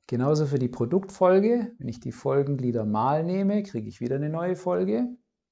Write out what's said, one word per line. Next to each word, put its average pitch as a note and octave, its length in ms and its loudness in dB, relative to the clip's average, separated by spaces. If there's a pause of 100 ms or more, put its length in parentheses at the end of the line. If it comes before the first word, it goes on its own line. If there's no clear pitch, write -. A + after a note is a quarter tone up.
Genauso C#3+ 400 2
für C3+ 100 0
die B2 120 0
Produktfolge. F#3+ 1080 2
Wenn C3 100 -10
ich A2+ 120 -8
die A#2+ 120 -8
Folgenglieder C3+ 760 0
mal B2+ 380 0
nehme, G3 380 0
kriege A2+ 260 -8
ich - 140 -14
wieder B2 140 -2
eine D3 140 -2
neue F3 260 -2
Folge. F#3+ 600 0 (360)